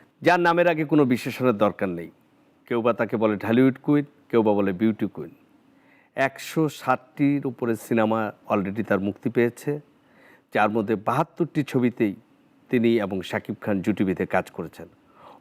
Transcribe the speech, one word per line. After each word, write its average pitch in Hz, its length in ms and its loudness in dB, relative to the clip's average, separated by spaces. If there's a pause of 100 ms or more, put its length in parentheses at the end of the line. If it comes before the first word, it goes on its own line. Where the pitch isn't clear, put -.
(220)
যার 170 180 4
নামের 170 280 4
আগে 156 180 0
কোনো 147 200 4
বিশেষণের 123 520 0
দরকার 104 320 0
নেই। 85 220 -10 (560)
কেউ 120 140 -2
বা 117 120 2
তাকে 113 240 -2
বলে 107 200 2
ঢালিউড 127 460 2
কুইন, 147 220 0 (240)
কেউ 117 140 4
বা 107 100 4
বলে 101 200 2
বিউটি 107 340 0
কুইন। - 220 -12 (840)
একশো 135 540 -2
ষাটটির 139 800 -2
উপরে 117 280 -2
সিনেমা 110 560 0 (200)
already 101 320 -2
তার 98 160 0
মুক্তি 101 300 -6
পেয়েছে, 120 500 -2 (760)
যার 107 160 2
মধ্যে 110 260 0
বাহাত্তরটি 139 680 -2
ছবিতেই 120 520 -2 (540)
তিনি 117 300 2
এবং 98 220 -4
শাকিব 104 400 -8
খান 101 200 -2
জুটি 104 220 0
বেঁধে 92 220 -2
কাজ 92 260 -2
করেছেন। 80 360 -14 (540)